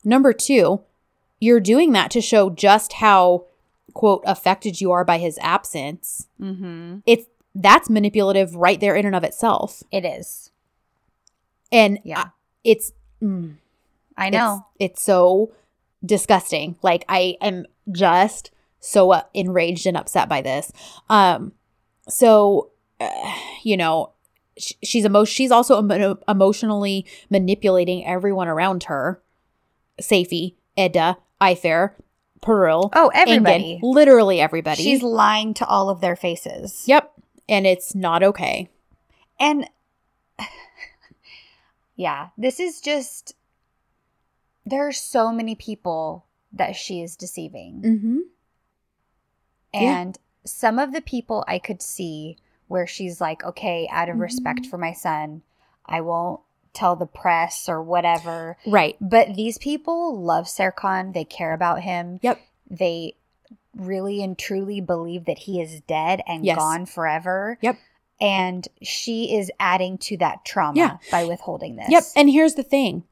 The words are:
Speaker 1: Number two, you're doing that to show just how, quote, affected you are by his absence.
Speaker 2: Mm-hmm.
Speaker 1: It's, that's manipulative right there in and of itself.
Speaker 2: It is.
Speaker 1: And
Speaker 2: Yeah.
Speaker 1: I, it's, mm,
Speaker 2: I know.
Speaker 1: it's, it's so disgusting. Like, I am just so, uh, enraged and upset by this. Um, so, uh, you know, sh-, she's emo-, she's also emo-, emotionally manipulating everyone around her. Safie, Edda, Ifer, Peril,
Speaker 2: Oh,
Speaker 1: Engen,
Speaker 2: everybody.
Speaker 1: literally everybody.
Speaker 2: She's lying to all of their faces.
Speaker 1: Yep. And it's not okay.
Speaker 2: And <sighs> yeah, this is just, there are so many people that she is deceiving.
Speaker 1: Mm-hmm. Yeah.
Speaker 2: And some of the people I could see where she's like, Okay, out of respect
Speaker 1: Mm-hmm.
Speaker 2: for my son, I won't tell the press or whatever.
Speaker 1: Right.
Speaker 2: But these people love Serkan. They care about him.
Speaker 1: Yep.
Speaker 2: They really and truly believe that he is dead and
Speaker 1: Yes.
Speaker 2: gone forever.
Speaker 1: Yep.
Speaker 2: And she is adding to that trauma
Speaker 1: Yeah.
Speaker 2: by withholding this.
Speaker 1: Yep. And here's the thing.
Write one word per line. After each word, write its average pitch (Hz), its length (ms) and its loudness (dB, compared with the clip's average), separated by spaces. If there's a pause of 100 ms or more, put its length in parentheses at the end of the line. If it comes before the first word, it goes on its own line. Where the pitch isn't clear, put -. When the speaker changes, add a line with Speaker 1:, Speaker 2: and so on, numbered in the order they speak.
Speaker 1:
Number 254 280 6
two, 202 480 2 (580)
you're 233 220 6
doing 254 320 4
that 190 180 2
to 240 80 0
show 208 300 4
just 202 440 4
how, 180 520 6 (480)
quote, 202 320 2
affected 190 560 -2
you 185 100 0
are 175 140 2
by 170 120 2
his 170 240 -4
absence. 165 880 -6 (140)
Speaker 2:
Mm-hmm. 180 640 -12
Speaker 1:
It's, 233 200 4 (300)
that's 196 340 6
manipulative 202 640 2
right 175 280 2
there 202 160 2
in 208 80 0
and 196 100 -2
of 170 80 0
itself. - 580 -2 (120)
Speaker 2:
It 190 100 -4
is. - 480 -10 (1200)
Speaker 1:
And 208 320 4
Speaker 2:
Yeah. 160 160 -8
Speaker 1:
I, 180 100 -6 (360)
it's, 220 260 2 (300)
mm, 180 340 -6 (640)
Speaker 2:
I 190 120 -4
know. 208 360 0 (120)
Speaker 1:
it's, 185 180 -4
it's - 80 -8
so 190 500 4 (520)
disgusting. 175 760 0
Like, 175 260 2
I 185 320 0
am 185 260 -4 (240)
just 185 640 2 (300)
so, 190 300 4
uh, 165 100 6 (120)
enraged 180 540 -2
and 175 80 0
upset - 320 -2
by 139 140 -2
this. 135 280 -6 (400)
Um, 190 440 2 (560)
so, 208 640 6 (280)
uh, 113 100 -4 (540)
you 202 140 0
know, 160 340 0 (460)
sh-, - 160 -12 (100)
she's 220 220 0
emo-, 202 180 6
she's 247 260 0
also 240 300 4
emo-, 202 480 0
emotionally 202 800 0 (240)
manipulating 185 760 0
everyone 185 440 -4
around 175 340 -2
her. 156 380 -6 (800)
Safie, 175 540 -2 (200)
Edda, 180 440 0 (200)
Ifer, 180 560 0 (460)
Peril, 190 540 2
Speaker 2:
Oh, 320 140 6
Speaker 1:
Engen, 226 360 4
Speaker 2:
everybody. 175 380 2
Speaker 1:
literally 240 580 6
everybody. 160 400 -2
Speaker 2:
She's 240 220 0
lying 220 500 0
to - 140 -4
all 196 240 0
of 175 100 -6
their 180 140 -2
faces. - 720 -10
Speaker 1:
Yep. 285 240 4 (360)
And 196 200 2
it's 185 260 0
not 175 300 0
okay. 190 460 -2 (720)
Speaker 2:
And 285 300 0 (720)
<sighs> - 80 -14 (1500)
yeah, 156 420 -8
this 254 220 -4
is 359 220 -6
just, - 540 -6 (1300)
there 269 220 -4
are 285 40 -6
so 226 400 -2
many 226 240 -6
people 170 720 -10 (280)
that 190 220 -6
she 180 260 -10
is 170 140 -14
deceiving. 160 680 -16
Speaker 1:
Mm-hmm. 226 320 0 (1600)
Yeah. 202 60 -6 (220)
Speaker 2:
And 185 160 -12 (280)
some 226 340 -2
of 269 120 -4
the 311 100 -8
people 226 460 -8
I 180 120 -6
could - 220 -12
see 160 560 -12 (300)
where 180 200 -6
she's 180 340 -12
like, 160 220 -8
Okay, 175 480 -8
out 170 180 -4
of 226 80 -6
respect 247 440 -6
Speaker 1:
Mm-hmm. - 80 -14
Speaker 2:
for 180 80 -12
my 170 160 -8
son, 151 480 -8 (440)
I 165 160 -8
won't 170 400 -6 (320)
tell 180 220 0
the 165 100 -8
press 170 640 -4
or 160 140 -6
whatever. 165 840 -4
Speaker 1:
Right. 190 340 0
Speaker 2:
But 202 360 2
these 220 220 -6
people 311 640 -6
love 170 240 -2
Serkan. 190 680 -6
They 170 120 -6
care 160 280 -8
about 175 280 -2
him. 175 420 -10
Speaker 1:
Yep. 247 160 -2 (300)
Speaker 2:
They 170 460 -6 (600)
really 196 480 -8
and 185 140 -8
truly 196 440 -8
believe 170 440 -8
that 160 140 -6
he 185 220 -8
is 160 200 -14
dead 170 460 -4
and 165 180 -8
Speaker 1:
Yes. 165 120 0
Speaker 2:
gone 160 280 -2
forever. 180 760 -6
Speaker 1:
Yep. 240 160 -4 (440)
Speaker 2:
And 185 460 -4 (140)
she 226 540 -6
is 190 240 -4
adding 185 400 -2
to - 180 -10
that 165 280 -4
trauma 156 320 -2
Speaker 1:
Yeah. 330 200 0 (140)
Speaker 2:
by 170 140 -2
withholding 170 500 -10
this. - 140 -10
Speaker 1:
Yep. 330 140 6 (120)
And 285 140 6
here's 311 260 4
the 277 80 -6
thing. 220 480 -2